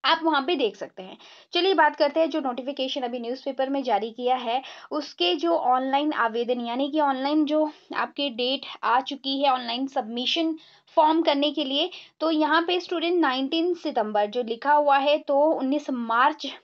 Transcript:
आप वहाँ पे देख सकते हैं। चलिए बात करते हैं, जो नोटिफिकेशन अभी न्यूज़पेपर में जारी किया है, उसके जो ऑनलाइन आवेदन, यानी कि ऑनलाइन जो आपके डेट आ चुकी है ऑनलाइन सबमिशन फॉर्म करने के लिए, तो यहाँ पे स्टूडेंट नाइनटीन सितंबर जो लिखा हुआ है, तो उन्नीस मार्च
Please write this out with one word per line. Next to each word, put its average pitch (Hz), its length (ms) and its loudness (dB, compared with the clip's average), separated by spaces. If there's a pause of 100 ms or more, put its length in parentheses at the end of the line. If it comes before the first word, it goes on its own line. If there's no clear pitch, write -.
आप 311 180 4
वहाँ 311 180 2
पे 349 140 0
देख 220 200 0
सकते - 280 -12
हैं। 185 140 -16 (360)
चलिए 359 200 2
बात 302 220 4
करते 302 240 2
हैं, 320 100 4
जो 320 100 -2
नोटिफिकेशन 262 640 -6
अभी 247 180 -6
न्यूज़पेपर 262 500 -4
में 277 140 -2
जारी 220 280 0
किया 247 240 0
है, 247 260 -4 (300)
उसके 349 440 -2
जो 339 220 2
ऑनलाइन 269 560 2
आवेदन, 233 480 -2
यानी 254 300 -4
कि 311 80 0
ऑनलाइन 285 460 2
जो 302 260 0 (240)
आपके 254 340 -4
डेट 247 360 -4 (180)
आ 226 180 2
चुकी 269 400 -6
है 285 80 4
ऑनलाइन 254 380 -2
सबमिशन 254 680 -2 (400)
फॉर्म 320 260 6
करने 294 300 2
के 294 120 -2
लिए, 285 260 -2 (300)
तो 320 120 2
यहाँ 311 300 4
पे 349 180 0
स्टूडेंट 339 420 0
नाइनटीन 294 520 0
सितंबर 214 520 -2
जो 233 180 -4
लिखा 233 300 -2
हुआ 294 240 4
है, 285 200 4
तो 285 220 0
उन्नीस 294 500 2
मार्च 247 580 0 (160)